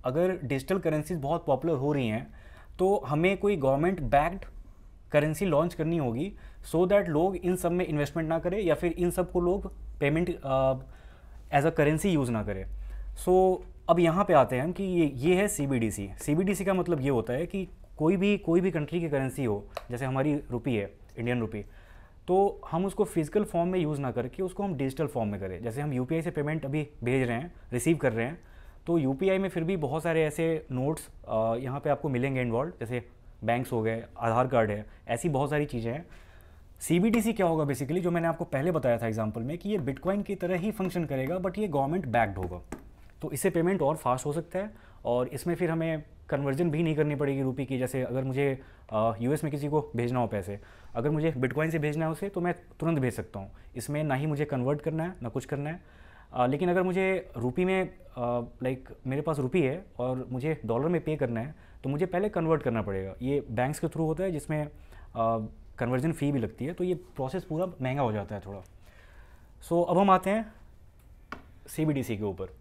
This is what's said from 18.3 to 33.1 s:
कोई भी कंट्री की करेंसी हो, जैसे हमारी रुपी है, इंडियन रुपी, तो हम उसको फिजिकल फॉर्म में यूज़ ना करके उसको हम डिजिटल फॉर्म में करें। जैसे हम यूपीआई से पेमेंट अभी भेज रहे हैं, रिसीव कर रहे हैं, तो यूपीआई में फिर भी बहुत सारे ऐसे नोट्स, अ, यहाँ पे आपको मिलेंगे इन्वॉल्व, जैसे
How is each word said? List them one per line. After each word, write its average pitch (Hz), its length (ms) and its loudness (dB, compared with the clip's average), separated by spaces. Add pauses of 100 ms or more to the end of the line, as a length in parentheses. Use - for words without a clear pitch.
कोई 175 240 4
भी 185 100 2
कंट्री 160 280 -2
की 165 100 -2
करेंसी 135 360 0
हो, 104 220 0 (240)
जैसे 123 140 -4
हमारी 135 300 2 (160)
रुपी 120 240 -2
है, 98 180 -2 (240)
इंडियन 123 220 -2
रुपी, 107 260 -4 (600)
तो 196 340 2 (100)
हम 175 140 0
उसको 196 180 0
फिजिकल 175 400 0
फॉर्म 175 260 0
में 185 100 0
यूज़ 151 220 0
ना 127 100 -2
करके 123 320 -4
उसको 185 200 -4
हम 190 120 -2
डिजिटल 135 320 -2
फॉर्म 113 220 -2
में 101 100 -4
करें। 92 240 -6
जैसे 120 180 -4
हम 147 120 -2
यूपीआई 131 280 0
से 165 100 -4
पेमेंट 151 340 -2
अभी 143 220 -2 (160)
भेज 127 240 2
रहे 117 100 0
हैं, 165 160 -8 (200)
रिसीव 151 240 2
कर 127 160 2
रहे 117 120 0
हैं, 160 140 -6 (480)
तो 170 100 4
यूपीआई 156 400 2
में 190 120 0
फिर 165 140 -2
भी 190 140 0
बहुत 151 260 -2
सारे 160 200 2
ऐसे 160 480 0
नोट्स, 131 380 -2 (180)
अ, 113 280 2
यहाँ 131 240 -4
पे 151 100 -2
आपको 143 200 0
मिलेंगे 131 320 0
इन्वॉल्व, 123 380 0
जैसे 120 280 -6 (360)